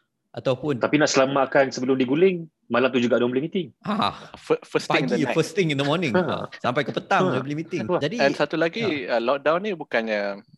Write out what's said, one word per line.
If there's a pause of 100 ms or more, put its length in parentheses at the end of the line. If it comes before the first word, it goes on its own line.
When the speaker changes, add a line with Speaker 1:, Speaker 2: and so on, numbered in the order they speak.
(300)
Speaker 1:
Ataupun
Speaker 2:
Tapi
nak
selamatkan
sebelum
diguling, (200)
malam
tu
juga
dia
boleh
meeting. (140)
Speaker 1:
Ha. (260)
Speaker 3:
Fir-,
first
thing
in
the
Speaker 1:
Pagi,
Speaker 3:
night.
Speaker 1:
first
thing
in
the
morning.
Speaker 2:
Ha.
Speaker 1:
Ha. (220)
Sampai
ke
petang
Speaker 2:
Ha.
Speaker 1:
dia
boleh
meeting.
Speaker 2:
Wah.
Speaker 1:
Jadi
Speaker 3:
And
satu
lagi, (220)
Speaker 1:
ha.
Speaker 3:
uh,
lockdown
ni
bukannya, (160)